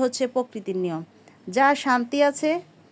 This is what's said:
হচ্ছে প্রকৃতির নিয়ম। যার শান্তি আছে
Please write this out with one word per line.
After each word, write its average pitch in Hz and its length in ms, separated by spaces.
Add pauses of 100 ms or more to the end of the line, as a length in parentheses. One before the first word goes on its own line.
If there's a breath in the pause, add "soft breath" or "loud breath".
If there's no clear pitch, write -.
হচ্ছে 254 220 (120)
প্রকৃতির 214 480
নিয়ম। 165 180 (540 loud breath)
যার 277 200 (100)
শান্তি 247 340 (100)
আছে 302 220 (400)